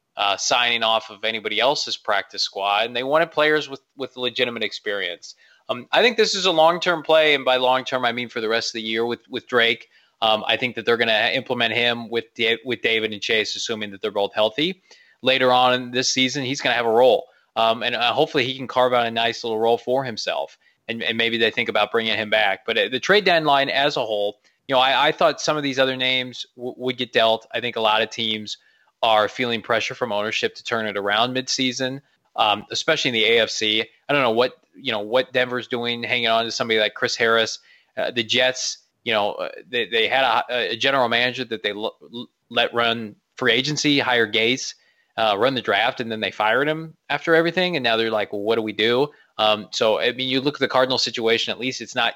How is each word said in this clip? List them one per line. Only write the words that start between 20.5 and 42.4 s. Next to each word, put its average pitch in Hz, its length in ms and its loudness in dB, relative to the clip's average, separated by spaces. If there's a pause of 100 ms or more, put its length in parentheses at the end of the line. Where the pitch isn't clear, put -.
and, 117 140 -6
and 113 160 -2
maybe 117 220 0
they 113 100 4
think 113 180 -2
about 104 240 0
bringing 113 240 0
him 107 140 -4
back. 104 380 0
But, 113 100 -2
uh, 104 120 0
the 127 100 -4
trade 196 260 2
deadline 147 440 4
as 139 280 0
a 123 80 -2
whole, 104 360 -2 (260)
you 135 80 0
know, 127 40 6
I, 131 280 4
I 156 40 2
thought 151 300 0
some 151 160 -2
of 147 60 -4
these 135 160 -2
other 131 160 2
names 127 500 -4 (100)
w-, 123 220 -10
would 123 200 -4
get 123 140 -6
dealt. 113 440 2
I 117 40 -2
think 117 160 -6
a 113 60 -4
lot 110 220 2
of 110 80 -4
teams 107 480 -6 (420)
are 107 260 4
feeling 120 360 -2
pressure 117 320 -2
from 120 160 -4
ownership 107 440 -2
to - 80 -18
turn 113 220 -2
it 101 100 -6
around 107 400 0
midseason, 131 640 -4 (340)
um, 104 340 0
especially 147 400 -2
in 120 40 -2
the 110 120 2
A 117 160 4
F 107 80 2
C. 110 320 0 (260)
I 143 60 0
don't 143 80 2
know 120 100 2
what, 120 220 2 (200)
you 127 180 -8
know, 107 80 -2
what 120 320 0
Denver's 123 360 -2
doing, 120 360 -4
hanging 120 240 0
on 113 180 2
to 113 60 -6
somebody 113 280 0
like 107 160 0
Chris 123 200 -2
Harris. 113 440 2 (360)
Uh, - 160 -4
the 120 120 -4
Jets, 127 560 -2 (260)
you 117 80 0
know, 104 200 0
uh, - 160 -8 (200)
they, 117 180 -2
they 110 200 0
had 131 180 2 (240)
a, 117 220 -2
a 120 40 -4
general 135 320 2
manager 120 380 0
that 113 180 -8
they 104 80 -2
l-, 104 240 -8 (180)
l-, 120 140 -14 (220)